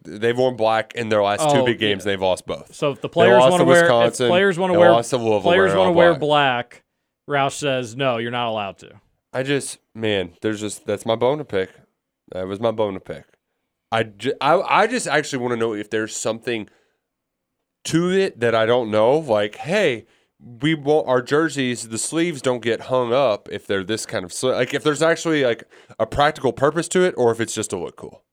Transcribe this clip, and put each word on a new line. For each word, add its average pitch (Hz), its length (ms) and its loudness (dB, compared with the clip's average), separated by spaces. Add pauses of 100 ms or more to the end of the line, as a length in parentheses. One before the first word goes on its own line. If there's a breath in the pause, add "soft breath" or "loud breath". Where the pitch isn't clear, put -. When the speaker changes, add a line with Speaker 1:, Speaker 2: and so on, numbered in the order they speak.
Speaker 1:
they've 107 340 -2
worn 127 180 2
black 110 400 0
in 117 140 -4
their 107 140 2
last 101 260 0
two 139 120 4
Speaker 2:
Oh, 131 40 0
Speaker 1:
big 117 140 0
games, 104 260 -2
Speaker 2:
yeah. 104 60 0
Speaker 1:
and - 80 -
they've - 60 -12
lost 92 200 -2
both. - 300 -10
Speaker 2:
So 143 160 -4
if 127 100 -12
the 139 80 -8
Speaker 1:
They - 40 -18
Speaker 2:
players 170 260 6
Speaker 1:
lost 131 140 6
Speaker 2:
wanna 175 100 4
Speaker 1:
to 170 40 4
Speaker 2:
wear, 175 100 6
if 170 120 8
Speaker 1:
Wisconsin, 117 400 2
Speaker 2:
players 185 300 2
wanna 185 140 0
Speaker 1:
they 170 60 4
Speaker 2:
wear, 175 120 6
Speaker 1:
lost 117 180 2
to 131 80 0
Louisville, 110 240 0
Speaker 2:
players 190 300 2
Speaker 1:
they're 196 80 2
Speaker 2:
wanna 185 100 4
Speaker 1:
all 175 60 2
Speaker 2:
wear 170 200 6
Speaker 1:
black. 139 680 -2 (440)
Speaker 2:
black, 143 200 0
Roush 135 100 -6
says, 127 380 -4
"No, 127 240 -2
you're 117 120 -6
not 120 180 -4
allowed 104 280 -6
to." - 240 -20 (320)
Speaker 1:
I 127 100 -2
just, 135 360 -4 (160)
man, 101 460 -2
there's 107 200 -4
just, 104 240 -10
that's 104 200 -4
my 113 100 0
bone 127 240 0
to 143 40 -10
pick. 95 280 -4 (600)
That 92 160 -8
was 98 140 -8
my 117 100 0
bone 110 220 -2
to 92 80 -8
pick. 78 240 -16 (680)
I 113 120 0
ju-, 110 360 -6
I, 160 220 4
I 180 260 4
just 226 200 -6
actually 143 320 -2
wanna 120 180 -2
know 113 160 -2
if 104 160 -8
there's 110 260 -4
something 113 540 -6 (1120)
to 170 280 0
it 190 280 -2
that 117 160 2
I 113 100 2
don't 117 240 2
know. 110 280 4
Like, 107 400 -2
hey, 147 480 -2 (340)
we 117 340 -4
want 151 360 0
our 127 120 2
jerseys, 131 680 -2
the 113 80 -6
sleeves 160 440 -4
don't 123 220 -2
get 113 180 -2
hung 127 300 -2
up 123 400 0
if - 160 -10
they're 98 160 -2
this 107 220 -6
kind 101 180 -6
of 90 80 -14
sli-, 127 220 -2
like, 123 200 -2
if 139 120 -4
there's 147 180 0
actually, 160 400 0
like, 117 220 -2 (340 soft breath)
a 110 60 -2
practical 143 480 0
purpose 151 360 0
to 180 140 2
it 180 140 0
or 120 140 2
if 113 100 -4
it's 110 120 -6
just 107 180 -6
to 101 60 -4
look 76 200 -10
cool. - 360 -20